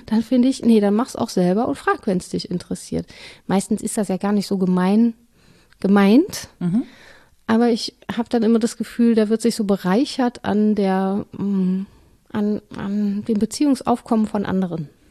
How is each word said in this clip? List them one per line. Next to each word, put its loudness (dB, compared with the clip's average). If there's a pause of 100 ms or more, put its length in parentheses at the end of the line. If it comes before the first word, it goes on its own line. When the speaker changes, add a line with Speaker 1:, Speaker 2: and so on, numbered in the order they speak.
Speaker 1:
dann 0
finde 2
ich, -2
nee, 6
dann 2
mach's -2
auch -4
selber 2
und -2
frag, -4
wenn's -2
dich -6
interessiert. -8 (420)
Meistens -2
ist -6
das -2
ja -2
gar -4
nicht 0
so -4
gemein, 2 (640)
gemeint, 4 (120)
Speaker 2:
Mhm. -2 (640)
Speaker 1:
aber 4
ich -2 (220)
hab -4
dann 0
immer 4
das -2
Gefühl, 2
da 4
wird 0
sich 0
so -2
bereichert 0
an 2
der, 0
mm, -2 (460)
an, -2 (140)
an -4
dem 0
Beziehungsaufkommen 0
von -4
anderen. -4 (220)